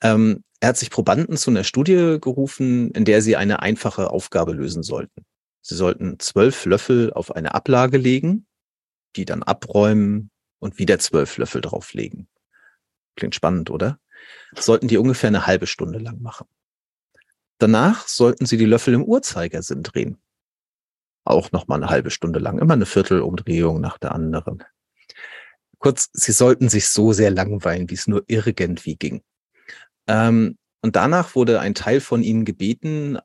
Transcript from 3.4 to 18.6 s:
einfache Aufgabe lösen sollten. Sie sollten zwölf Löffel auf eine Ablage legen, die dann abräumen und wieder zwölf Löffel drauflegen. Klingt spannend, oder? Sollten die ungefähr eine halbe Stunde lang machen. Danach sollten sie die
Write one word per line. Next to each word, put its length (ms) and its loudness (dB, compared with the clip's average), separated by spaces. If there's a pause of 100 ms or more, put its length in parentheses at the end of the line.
einfache 480 -2
Aufgabe 420 -2
lösen 320 -8
sollten. 400 -10 (360)
Sie 140 -12
sollten 460 -2
zwölf 460 2
Löffel 460 2
auf 220 -6
eine 200 -6
Ablage 420 2
legen, 500 0 (680)
die 80 -6
dann 180 -6
abräumen 880 2 (300)
und 180 -10
wieder 220 2
zwölf 360 -2
Löffel 260 -6
drauflegen. 680 -10 (880)
Klingt 180 -6
spannend, 360 -2
oder? 280 -4 (580)
Sollten 300 2
die 120 4
ungefähr 300 2
eine 180 2
halbe 200 0
Stunde 320 -8
lang 240 -12
machen. 240 -16 (1120)
Danach 480 4
sollten 400 2
sie 100 0
die 100 4